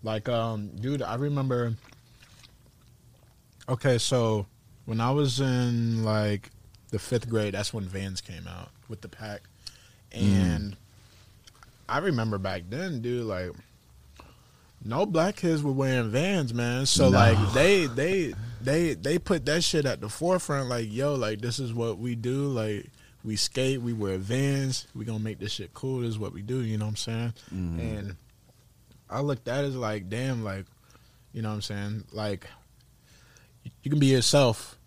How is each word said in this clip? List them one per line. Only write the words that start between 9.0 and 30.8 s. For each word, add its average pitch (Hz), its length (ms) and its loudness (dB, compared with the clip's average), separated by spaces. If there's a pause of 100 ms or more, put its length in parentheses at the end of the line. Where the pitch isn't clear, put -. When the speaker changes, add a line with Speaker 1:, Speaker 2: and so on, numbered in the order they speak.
Speaker 1:
the - 80 -14
pack. 104 320 -12 (720)
Speaker 2:
Mm. - 100 -4
Speaker 1:
And 95 560 4 (1120)
I 127 100 0
remember 117 380 0
back 95 320 -4
then, 147 320 -6
dude, 120 240 -2
like, 92 260 -4 (1300)
no 120 220 0
black 180 320 2
kids 160 260 2
were 143 80 0
wearing 131 400 2
Vans, 147 420 0
man. 120 320 0
So, - 240 6
Speaker 2:
No. 98 80 8
Speaker 1:
like, 98 360 8
they, 170 340 6
they, 143 460 0 (280)
they, 147 320 2
they 135 240 0
put 165 300 0
that 160 160 2
shit 151 220 2
at 127 160 -2
the 107 80 -6
forefront, 156 600 0
like, 117 220 -2
"Yo, 139 240 0
like, 110 260 -2
this 120 180 -4
is 120 140 -4
what 117 240 -2
we 120 180 -4
do. 123 320 -2
Like, 110 400 -2 (360)
we 110 120 -4
skate, 131 460 0
we 117 120 -2
wear 98 260 -2
Vans, 135 720 0
we 113 120 -8
gonna 110 140 -4
make 107 200 -6
this 101 140 -6
shit 92 200 -10
cool. 131 280 -4
This 117 80 -2
is 107 100 -4
what 104 140 -6
we 98 100 -10
do," 127 180 -2
you 110 160 -2
know 107 80 -2
what 107 60 -2
I'm 107 60 -4
saying? 113 360 -4 (200)
Speaker 2:
Mm. 87 260 -2
Speaker 1:
And 101 360 -6 (920)
I 120 120 -4
looked 143 260 -2
at 135 160 0
it 143 60 -2
as, 131 60 -4
like, 107 340 -4
damn, 120 340 -2
like, 98 220 -6 (680)